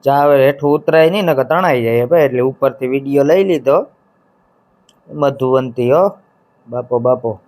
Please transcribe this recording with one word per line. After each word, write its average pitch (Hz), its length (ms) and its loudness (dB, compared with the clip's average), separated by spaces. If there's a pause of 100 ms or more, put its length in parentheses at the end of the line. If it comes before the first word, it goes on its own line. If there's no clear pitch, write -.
જા 139 200 2
હવે 143 220 4
હેઠું 143 260 0
ઉતરાય 160 380 2
નહીં, 196 160 -2
નકર 139 180 0
તણાઈ 151 400 0
જાય 117 220 0
ભાઈ, 160 180 2
એટલે 123 180 -2
ઉપરથી 131 460 -4
વીડિયો 139 360 -2
લઈ 175 200 2
લીધો. 160 420 0 (1300)
મધુવંતી 131 800 -2
હો, 190 260 0 (520)
બાપો, 123 300 -4
બાપો. 117 480 -2